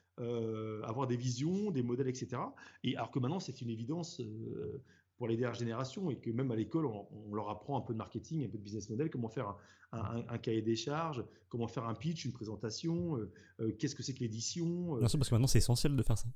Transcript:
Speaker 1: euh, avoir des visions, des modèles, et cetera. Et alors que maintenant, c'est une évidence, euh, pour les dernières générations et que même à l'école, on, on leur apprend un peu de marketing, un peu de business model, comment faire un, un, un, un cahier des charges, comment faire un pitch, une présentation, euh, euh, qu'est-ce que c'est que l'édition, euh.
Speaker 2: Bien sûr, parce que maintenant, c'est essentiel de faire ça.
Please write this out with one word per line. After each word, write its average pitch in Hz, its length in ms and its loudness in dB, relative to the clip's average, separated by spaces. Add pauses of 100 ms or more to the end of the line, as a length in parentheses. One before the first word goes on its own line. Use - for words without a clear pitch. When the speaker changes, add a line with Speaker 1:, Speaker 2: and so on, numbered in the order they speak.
(200)
Speaker 1:
euh, 113 600 -2
avoir 117 260 0
des 123 80 2
visions, 139 540 0
des 135 140 2
modèles, 123 240 0
et 127 80 0
cetera. 156 400 -4 (280)
Et 127 120 0
alors 113 160 -2
que 143 80 0
maintenant, 139 200 2
c'est 143 220 -8
une 120 80 -4
évidence, 131 500 -4
euh, 113 640 -6 (340)
pour 120 100 -2
les 113 100 4
dernières 120 200 0
générations 131 520 -2
et 120 80 0
que - 140 -4
même 127 180 0
à 117 60 0
l'école, 139 320 2
on, 104 240 -4
on 104 240 -6
leur 104 140 0
apprend 117 280 -2
un - 40 2
peu 123 120 -4
de 110 60 -2
marketing, 120 440 -4
un 107 60 -2
peu - 80 -6
de - 60 -12
business 104 260 -6
model, 143 220 0
comment 117 180 -2
faire 117 180 -4
un, 98 100 -6 (340)
un, 117 80 -4
un, 117 280 -4
un 120 120 -4
cahier 113 240 0
des 113 120 4
charges, 143 480 -2 (240)
comment 117 200 -2
faire 117 180 -4
un 113 80 0
pitch, 160 320 -2
une - 80 -2
présentation, 156 840 -2
euh, 101 140 -4 (280)
euh, 110 180 2
qu'est-ce 143 180 0
que - 80 -8
c'est 135 100 -4
que - 60 -8
l'édition, 165 760 0
euh. 117 40 2
Speaker 2:
Bien 117 80 6
sûr, 151 120 4
parce 131 100 4
que 123 60 6
maintenant, 123 120 8
c'est 127 120 10
essentiel 139 360 6
de 117 80 4
faire 110 140 6
ça. - 180 0